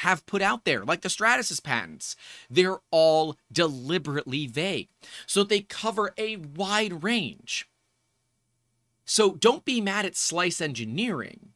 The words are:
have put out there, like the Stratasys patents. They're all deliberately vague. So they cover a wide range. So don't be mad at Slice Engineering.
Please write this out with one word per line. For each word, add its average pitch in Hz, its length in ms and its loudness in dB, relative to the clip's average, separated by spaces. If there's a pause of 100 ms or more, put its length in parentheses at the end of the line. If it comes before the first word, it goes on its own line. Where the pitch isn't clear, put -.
have 175 260 2
put 196 160 0
out 220 240 0
there, 117 180 0
like 165 160 0
the 190 80 -6
Stratasys 220 540 0
patents. 92 520 -6 (360)
They're 180 300 2 (100)
all 160 480 4 (120)
deliberately 147 960 -2
vague. 147 420 -4 (380)
So 202 180 2
they 208 160 2
cover 208 580 -4
a 220 180 -6
wide 185 640 -2
range. 202 640 -4 (1400)
So 202 280 4
don't 226 340 2
be 247 160 0
mad 202 240 0
at 170 100 -6
Slice 175 460 0
Engineering. 135 920 -6